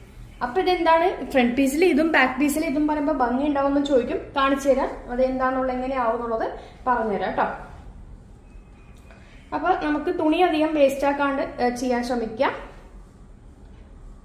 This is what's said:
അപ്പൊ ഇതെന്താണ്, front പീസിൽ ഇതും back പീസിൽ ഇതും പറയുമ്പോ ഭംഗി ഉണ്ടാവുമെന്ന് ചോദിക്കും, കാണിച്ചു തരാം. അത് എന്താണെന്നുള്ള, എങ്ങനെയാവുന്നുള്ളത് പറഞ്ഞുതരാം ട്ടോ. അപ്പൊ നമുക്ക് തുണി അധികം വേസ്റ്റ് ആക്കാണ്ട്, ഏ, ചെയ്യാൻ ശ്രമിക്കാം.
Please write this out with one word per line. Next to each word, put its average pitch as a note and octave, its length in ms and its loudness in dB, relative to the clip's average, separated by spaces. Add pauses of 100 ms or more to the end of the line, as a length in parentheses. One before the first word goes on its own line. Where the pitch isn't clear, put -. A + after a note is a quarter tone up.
(420)
അപ്പൊ B3 180 -2
ഇതെന്താണ്, E4+ 680 2
front B3 260 4
പീസിൽ C#4 280 4
ഇതും D#4+ 280 4
back B3+ 280 2
പീസിൽ D4+ 240 2
ഇതും D4+ 240 0
പറയുമ്പോ D4+ 260 0
ഭംഗി B3+ 320 0
ഉണ്ടാവുമെന്ന് C#4 400 2
ചോദിക്കും, C#4 320 2 (180)
കാണിച്ചു C#4 320 2
തരാം. C4 440 -2
അത് B3 100 0
എന്താണെന്നുള്ള, C4 500 -2
എങ്ങനെയാവുന്നുള്ളത് A#3+ 880 -4 (280)
പറഞ്ഞുതരാം A3 460 0
ട്ടോ. C4 100 0 (2000)
അപ്പൊ D#4 320 0
നമുക്ക് D#4+ 320 -2
തുണി D#4+ 220 2
അധികം D#4 340 2
വേസ്റ്റ് C#4 320 4
ആക്കാണ്ട്, C#4 360 0 (200)
ഏ, B3 60 2
ചെയ്യാൻ A#3+ 360 -2
ശ്രമിക്കാം. A#3+ 480 -2 (1700)